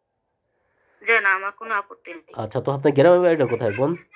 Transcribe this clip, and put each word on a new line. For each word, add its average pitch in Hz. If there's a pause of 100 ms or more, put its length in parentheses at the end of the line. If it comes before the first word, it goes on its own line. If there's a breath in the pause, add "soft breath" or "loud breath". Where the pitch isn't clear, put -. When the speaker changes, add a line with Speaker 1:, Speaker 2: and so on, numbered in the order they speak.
(1040)
Speaker 1:
যে 226
না, 196
আমার 196
কোনো 226
আপত্তি 196
নেই। - (100)
Speaker 2:
আচ্ছা, 110
তো -
আপনার 143
গ্রামের 175
বাড়িটা 170
কোথায়, 113
বোন? 139 (260)